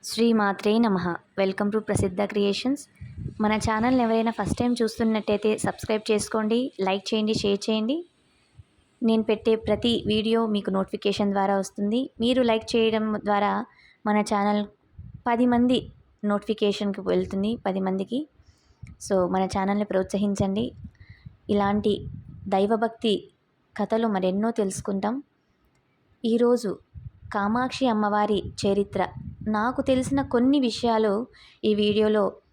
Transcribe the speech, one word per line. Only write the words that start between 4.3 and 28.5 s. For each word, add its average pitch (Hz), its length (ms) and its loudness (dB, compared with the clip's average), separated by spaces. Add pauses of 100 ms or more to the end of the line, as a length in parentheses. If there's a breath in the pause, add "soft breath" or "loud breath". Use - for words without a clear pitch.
ఫస్ట్ 202 260 -4
టైమ్ 247 260 0
చూస్తున్నట్టయితే 214 760 0
సబ్స్క్రైబ్ 214 520 -4
చేసుకోండి, 220 680 0
లైక్ 196 340 -2
చేయండి, 214 200 0
షేర్ 202 360 0
చేయండి. 226 360 -2 (960 soft breath)
నేను 220 200 4
పెట్టే 220 340 2
ప్రతి 220 500 0
వీడియో 220 400 2
మీకు 208 240 -2
నోటిఫికేషన్ 202 600 -2
ద్వారా 196 260 2
వస్తుంది. 208 520 -2 (100)
మీరు 247 220 2
లైక్ 226 340 0
చేయడం 220 380 2
ద్వారా 202 500 0 (420 soft breath)
మన 208 140 2
ఛానల్ 208 460 0 (600)
పది 240 200 2
మంది 247 460 2 (320)
నోటిఫికేషన్కి 202 760 0
వెళ్తుంది, 190 680 -2
పది 190 140 -2
మందికి. 190 480 -4 (800 loud breath)
So, 185 200 2
మన 190 160 0
ఛానల్ని 202 400 0
ప్రోత్సహించండి. 196 880 -2 (760 loud breath)
ఇలాంటి 107 560 0 (420)
దైవభక్తి 214 840 0 (460)
కథలు 220 300 0
మరెన్నో 196 440 0
తెలుసుకుంటాం. 208 720 -2 (1000)
ఈరోజు 233 540 2 (540)
కామాక్షి 240 540 0
అమ్మవారి 208 680 2 (140)